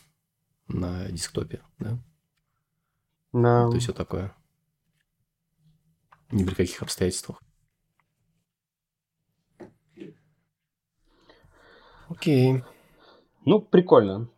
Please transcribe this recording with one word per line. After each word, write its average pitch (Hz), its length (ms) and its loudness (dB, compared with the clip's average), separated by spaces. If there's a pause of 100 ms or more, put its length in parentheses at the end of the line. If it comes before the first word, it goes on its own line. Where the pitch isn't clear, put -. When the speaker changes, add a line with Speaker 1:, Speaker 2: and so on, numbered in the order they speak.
(680)
Speaker 1:
на 90 440 -6
десктопе, - 500 -10 (180)
да? 113 200 -8 (1300)
Speaker 2:
Да. 120 360 4
Speaker 1:
То 120 60 0
есть 120 120 -2
вот - 100 -8
такое. - 360 -8 (2000)
Ни 101 120 0
при 90 120 -4
каких - 260 -4
обстоятельствах. - 580 -6 (4000)
Окей. 131 540 2 (840)
Speaker 2:
Ну, 208 160 4
прикольно. 120 760 4